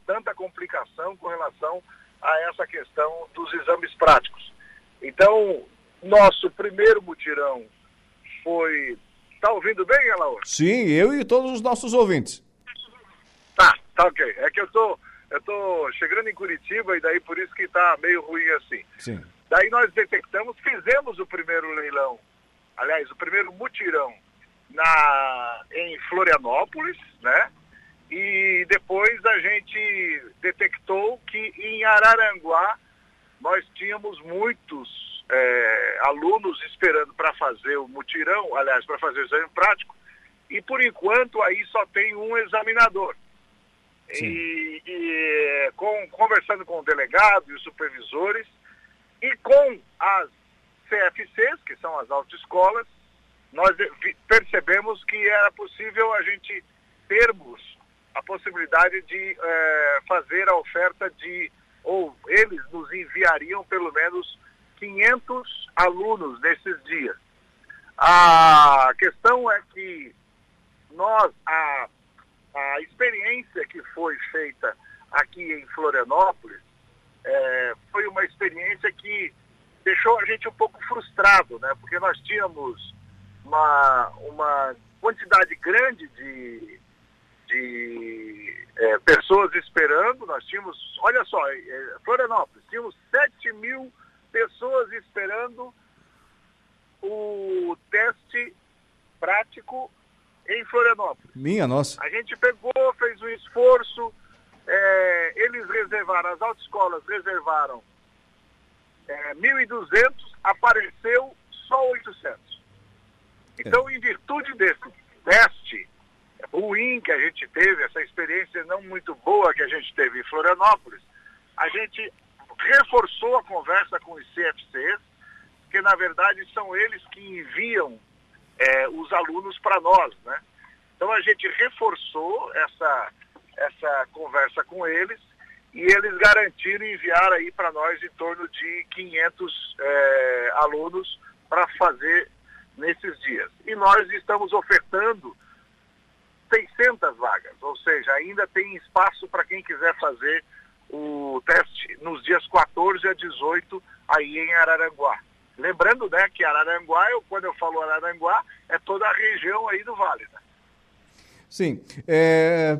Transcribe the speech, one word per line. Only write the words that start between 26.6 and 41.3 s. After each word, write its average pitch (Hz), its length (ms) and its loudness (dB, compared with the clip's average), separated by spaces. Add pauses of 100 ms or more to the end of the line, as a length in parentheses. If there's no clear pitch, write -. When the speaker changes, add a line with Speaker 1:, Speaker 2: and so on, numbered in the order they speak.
Speaker 1:
né? 147 280 2 (600)
E 190 580 -2
depois 196 560 0
a 220 140 4
gente 196 840 -4 (200)
detectou 196 840 -4
que 214 320 -10
em 220 260 -8
Araranguá 214 920 4 (640)
nós 185 240 -2 (100)
tínhamos 202 460 -10
muitos, 165 1120 -8
é, 117 720 2
alunos 160 600 0
esperando 151 500 0
pra 156 200 -2
fazer 139 440 -4
o 135 100 -8
mutirão, 160 640 -4
aliás, 135 300 0
pra 147 140 -8
fazer 143 220 -4
o 135 40 -4
exame 151 300 -2
prático, 190 420 2 (540)
e 202 100 -8
por 254 240 -4
enquanto 226 580 0